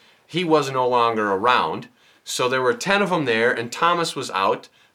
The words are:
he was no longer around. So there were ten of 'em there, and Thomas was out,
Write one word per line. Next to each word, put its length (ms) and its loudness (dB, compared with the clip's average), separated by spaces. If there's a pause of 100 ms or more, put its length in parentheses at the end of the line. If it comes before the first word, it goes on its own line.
(260)
he 180 -4
was 280 2
no 160 0
longer 440 2
around. 580 0 (340)
So 260 -4
there 120 0
were 120 2
ten 300 -2
of 80 -2
'em 140 0
there, 260 2
and 200 -6
Thomas 440 0
was 160 -8
out, 380 -2 (260)